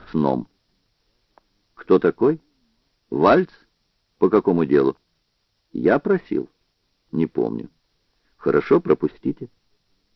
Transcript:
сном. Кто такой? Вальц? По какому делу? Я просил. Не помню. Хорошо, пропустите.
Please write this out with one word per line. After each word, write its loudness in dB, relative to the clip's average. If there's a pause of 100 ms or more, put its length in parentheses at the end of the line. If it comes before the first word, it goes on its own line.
(120)
сном. -2 (1300)
Кто 0
такой? 0 (680)
Вальц? 2 (680)
По 2
какому 2
делу? 2 (760)
Я 0
просил. -4 (640)
Не -2
помню. -6 (680)
Хорошо, 0
пропустите. -4 (680)